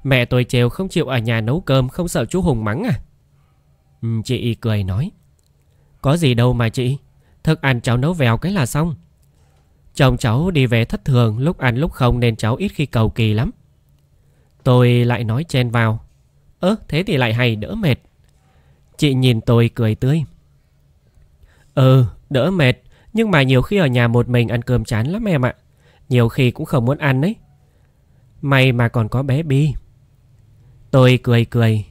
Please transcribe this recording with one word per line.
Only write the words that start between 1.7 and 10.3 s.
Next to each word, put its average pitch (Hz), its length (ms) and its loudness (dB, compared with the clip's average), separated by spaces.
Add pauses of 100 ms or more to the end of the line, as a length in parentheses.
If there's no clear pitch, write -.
không 165 200 -6
sợ 139 160 -4
chú 175 180 -4
Hùng 127 220 0
mắng 110 180 -4
à? 190 180 -4 (1000)
Ừ, 117 60 -4 (160)
chị - 300 -4
cười 107 300 -2
nói. 101 260 -4 (920)
Có 135 160 0
gì 151 180 2
đâu 120 180 2
mà 117 160 0
chị, 131 300 -4 (440)
thức 160 200 -2
ăn 131 180 0
cháu 120 160 -2
nấu 139 160 -2
vèo 127 240 0
cái 165 160 -6
là 175 140 -2
xong. 156 280 -4 (1000)
Chồng 131 220 2
cháu 131 340 0